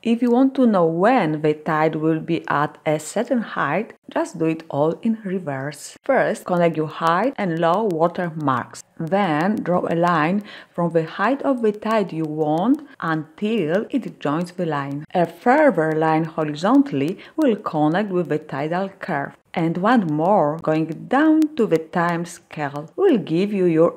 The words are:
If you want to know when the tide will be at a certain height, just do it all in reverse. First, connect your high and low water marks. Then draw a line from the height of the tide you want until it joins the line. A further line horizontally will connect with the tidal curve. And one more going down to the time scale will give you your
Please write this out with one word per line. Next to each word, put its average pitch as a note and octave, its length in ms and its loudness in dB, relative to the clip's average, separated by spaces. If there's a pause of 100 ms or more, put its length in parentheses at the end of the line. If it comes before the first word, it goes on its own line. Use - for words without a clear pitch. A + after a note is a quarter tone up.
If A#3 180 0
you B3 80 2
want C4 260 4
to C4 120 4
know F#3+ 180 4
when E3 560 2
the D3+ 140 2
tide D#3 400 0
will D#3+ 240 0
be D#3+ 280 -4
at D3 380 -2
a D#3 140 0
certain A3+ 420 -4
height, F3 520 -4 (200)
just D#4+ 240 -4
do D#3+ 80 -2
it D#3+ 240 -2
all D3+ 220 0 (100)
in A3+ 220 0
reverse. D3 800 -8
First, G#3 420 0
connect E3+ 320 2
your D#3 120 -2
high F3 480 0
and F3 200 -2
low F3 280 2
water F3 500 -2
marks. C3+ 480 -4 (160)
Then F3 560 0
draw E3+ 340 -2
a E3+ 60 -2
line E3+ 480 0 (280)
from F3 200 -2
the D#3+ 140 0
height A3 360 -2
of C4+ 220 -2
the G#3+ 80 2
tide G#3 420 -2
you D#3+ 120 -4
want D#3 600 0 (120)
until F3 920 -2
it G#3 300 -6
joins E3 320 -4
the F3+ 160 -6
line. C#3+ 380 -6 (100)
A F3 100 2
further F#3+ 680 2
line D#3+ 320 2
horizontally D#3+ 920 0 (180)
will C#4 200 2
connect E3 540 0
with F3 200 -2
the D3 80 0
tidal D#3 520 -4
curve. D3 460 -6 (200)
And E3 220 0
one G#3 280 4
more D#3+ 540 2
going D#3 480 -2
down D#4 480 2
to A3+ 100 2
the E3 140 2
time E3+ 460 -2
scale D3 680 -10
will F4+ 220 4
give F3+ 340 0
you F#3+ 140 0
your E3 320 4